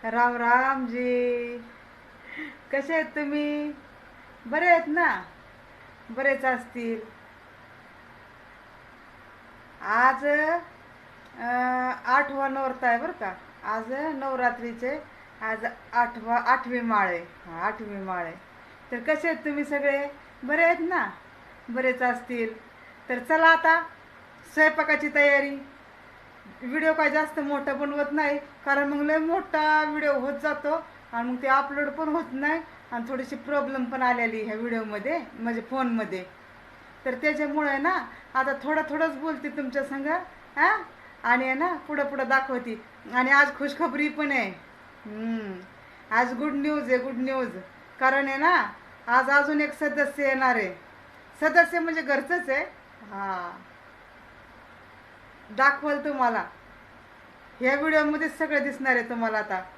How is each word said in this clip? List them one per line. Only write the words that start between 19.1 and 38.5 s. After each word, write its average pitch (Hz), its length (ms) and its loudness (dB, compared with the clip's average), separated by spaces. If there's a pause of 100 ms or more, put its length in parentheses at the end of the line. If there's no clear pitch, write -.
कसे 311 140 -2
आहेत 320 160 -2
तुम्ही 294 200 -2
सगळे? 285 440 0 (340)
बरे 302 220 2
आहेत 349 160 4
ना? 320 300 0 (580)
बरेच 254 340 0
असतील. 240 560 -2 (500)
तर 247 100 -2
चला 311 280 4
आता 330 340 6 (720)
स्वयंपाकाची 302 600 4
तयारी. 285 420 4 (1080)
व्हिडिओ 311 300 2
काय 311 180 2
जास्त 302 300 0
मोठा 285 340 -2
बनवत 285 380 -2
नाही, 294 260 0
कारण 285 500 -2
मग 285 140 -2
लय 302 160 2
मोठा 311 680 2
व्हिडिओ 302 340 0
होत 262 140 -2
जातो 294 520 -4 (280)
आणि 240 180 -2
मग 247 120 -4
ते 269 40 -2
अपलोड 277 420 2
पण 302 200 -4
होत 302 240 0
नाही 294 300 -2 (300)
आणि 233 160 -6
थोडीशी 262 280 -6
प्रॉब्लेम 269 480 -2
पण 254 180 -4
आलेली 233 400 2
ह्या 214 140 -4
व्हिडिओमध्ये, 226 600 -4 (140)
म्हणजे 226 280 -4
फोनमध्ये. 226 640 -2 (800)
तर 254 100 -2
त्याच्यामुळे 294 640 0
ना 320 280 0 (280)
आता 262 180 2 (100)